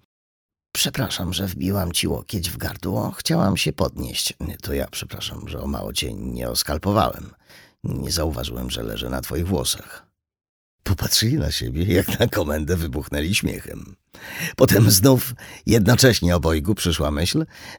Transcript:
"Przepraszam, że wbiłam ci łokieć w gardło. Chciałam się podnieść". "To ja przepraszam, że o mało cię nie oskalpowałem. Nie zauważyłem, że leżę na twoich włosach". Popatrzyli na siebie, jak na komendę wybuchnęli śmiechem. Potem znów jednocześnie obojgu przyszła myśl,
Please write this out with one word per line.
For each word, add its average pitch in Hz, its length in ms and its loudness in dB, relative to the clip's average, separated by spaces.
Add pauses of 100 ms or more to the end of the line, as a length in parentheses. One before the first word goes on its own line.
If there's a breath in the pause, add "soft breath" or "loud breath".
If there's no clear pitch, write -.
(720)
"Przepraszam, 92 600 -2
że 95 140 -2
wbiłam 92 460 0
ci - 160 0
łokieć 78 420 -4
w - 60 -10
gardło. - 540 -4
Chciałam 160 460 0
się - 160 0
podnieść". - 640 -4 (280)
"To - 120 -6
ja 69 160 -2
przepraszam, - 580 -10
że - 120 -10
o 65 60 -8
mało 55 260 -6
cię 62 220 -6
nie 60 360 -6
oskalpowałem. 73 800 -2 (540 soft breath)
Nie - 280 -4
zauważyłem, 64 580 -4
że 60 120 -6
leżę 57 280 -6
na 65 100 -4
twoich 82 260 -2
włosach". - 600 -4 (760)
Popatrzyli 110 540 0
na 76 140 0
siebie, 71 340 -2
jak - 360 2
na 117 60 4
komendę 78 500 0
wybuchnęli 78 580 -2
śmiechem. - 640 -6 (600 loud breath)
Potem 117 340 6
znów 123 440 6 (320 loud breath)
jednocześnie 107 720 6
obojgu 80 380 2
przyszła 78 360 0
myśl, 87 360 0 (320 loud breath)